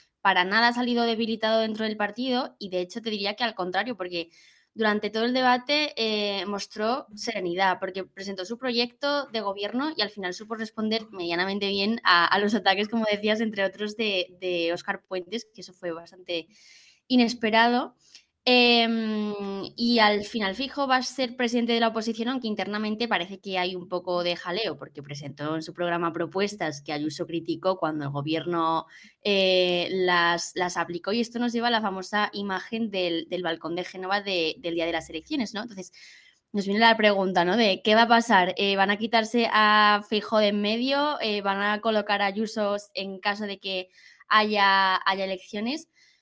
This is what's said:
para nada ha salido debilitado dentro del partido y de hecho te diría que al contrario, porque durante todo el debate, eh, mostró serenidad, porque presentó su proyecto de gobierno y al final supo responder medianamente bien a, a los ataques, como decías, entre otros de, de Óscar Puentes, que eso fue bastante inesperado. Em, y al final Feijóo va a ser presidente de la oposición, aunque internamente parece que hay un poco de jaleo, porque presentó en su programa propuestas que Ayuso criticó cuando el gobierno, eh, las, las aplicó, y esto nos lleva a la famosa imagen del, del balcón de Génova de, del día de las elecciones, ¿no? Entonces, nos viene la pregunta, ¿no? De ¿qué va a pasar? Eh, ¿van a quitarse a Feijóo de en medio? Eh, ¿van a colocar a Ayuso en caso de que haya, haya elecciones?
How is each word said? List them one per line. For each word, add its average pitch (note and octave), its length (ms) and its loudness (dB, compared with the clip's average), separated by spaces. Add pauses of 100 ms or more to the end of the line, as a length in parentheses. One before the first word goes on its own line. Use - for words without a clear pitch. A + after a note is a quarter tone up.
(220)
para F#3 240 4
nada A3 240 4
ha A#3+ 40 0
salido A#3+ 300 0
debilitado A3+ 560 0
dentro A3 240 -2
del G#3+ 140 -4
partido B3 640 -2
y G3+ 100 -10
de F3+ 100 -2
hecho F3+ 220 -8
te G#3+ 80 -6
diría G#3 260 -4
que B3 80 -6
al A3 120 -2
contrario, F#3+ 420 -4
porque F3 320 -8 (440)
durante G#3 360 0
todo A3 160 -2
el B3 80 0
debate, B3+ 640 2
eh, G#3 480 -2
mostró G#3+ 680 -4
serenidad, F#3 680 -2
porque F#3+ 240 -6
presentó F#3+ 400 -10
su A3+ 120 -8
proyecto C4 720 -2
de A3 140 -6
gobierno G#3 520 -4
y - 80 -4
al G#3 80 -2
final F#3 240 -8
supo G#3+ 220 -10
responder A3 560 -4
medianamente F#3+ 560 -2
bien G3+ 380 0
a, F3 200 6
a F#3+ 140 4
los G#3 160 2
ataques, G3+ 320 2
como A3+ 240 -2
decías, G#3+ 300 0
entre G#3+ 240 -2
otros G#3 320 -4
de, F#3 420 -2
de F3 320 0
Óscar F#3 300 -6
Puentes, F#3 520 -8
que - 60 -20
eso F3+ 140 -20
fue F3 180 -8
bastante E3+ 560 -8 (600)
inesperado. A#3+ 880 4 (480)
Em, A3 1160 2 (140)
y A#3 220 2
al G#3 260 4
final G3+ 280 -4
Feijóo C4+ 320 -4
va C4 120 2
a C4 40 0
ser B3 360 -6
presidente A#3 340 0
de A#3 80 2
la A#3 80 2
oposición, A3+ 400 -4
aunque B3+ 200 -4
internamente G#3+ 600 -4
parece F#3+ 320 -4
que F#3+ 180 -6
hay F#3 160 -2
un F3+ 140 -10
poco F3+ 340 -4
de F3 140 -2
jaleo, F3+ 420 -6
porque - 240 -16
presentó D3 540 -8
en D#3+ 60 -6
su D#3+ 120 -12
programa E3+ 380 -2
propuestas E3+ 720 -4
que - 100 -10
Ayuso D3+ 340 -4
criticó E3 520 -4
cuando D#3 260 -4
el C#3 80 -4
gobierno, D#3+ 760 -2 (380)
eh, F#3 680 2
las, F3 640 2
las F3+ 200 -2
aplicó, F3 380 -4
y A#3 80 0
esto A#3 180 -6
nos A#3+ 140 -2
lleva A#3 160 0
a - 20 0
la A3+ 80 2
famosa G3+ 540 -2
imagen G3+ 580 -6
del, F3 380 -2
del F3+ 140 -4
balcón E3 340 -4
de F3+ 80 -4
Génova F#3 340 -4
de, F#3 400 -2
del E3+ 160 -6
día E3 100 -2
de E3+ 60 -2
las E3 180 -4
elecciones, G3+ 440 -6
¿no? G3+ 80 -8
Entonces, G3 320 -14 (580)
nos G3+ 140 -2
viene G3+ 160 0
la A3+ 160 8
pregunta, G3 480 4
¿no? F3+ 100 2
De G#3 260 4
¿qué G#3+ 140 6
va A3+ 80 8
a A#3 60 2
pasar? A3 480 6
Eh, G3 180 2
¿van G3 160 4
a G#3 60 0
quitarse A3+ 540 2
a G#3 580 6
Feijóo G#3+ 300 0
de G#3+ 100 4
en G#3 120 0
medio? C4+ 600 0
Eh, G#3 200 -2
¿van G3 200 0
a G#3 180 0
colocar G#3 420 0
a G3+ 40 2
Ayuso G3+ 500 -2 (180)
en G3 260 -8
caso G#3 260 -2
de G3 140 -8
que F#3 280 -6 (400)
haya, G3 800 4
haya G3 180 0
elecciones? G#3 640 -6 (340)